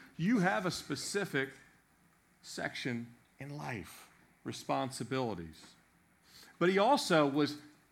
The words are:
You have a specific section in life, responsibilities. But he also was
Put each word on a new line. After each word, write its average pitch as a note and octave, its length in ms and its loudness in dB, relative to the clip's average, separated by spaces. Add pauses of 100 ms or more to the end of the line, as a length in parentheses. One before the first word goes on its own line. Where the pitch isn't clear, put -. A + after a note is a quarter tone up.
(180)
You G3+ 220 2
have F#3+ 260 2
a E3+ 60 0
specific C#3+ 760 -4 (920)
section A#2+ 640 -6 (320)
in C#3+ 180 -12
life, B2+ 520 -10 (340)
responsibilities. B2 1160 -4 (1000)
But E3+ 80 4
he F#3+ 100 4
also G3 480 6
was C#3+ 300 2 (360)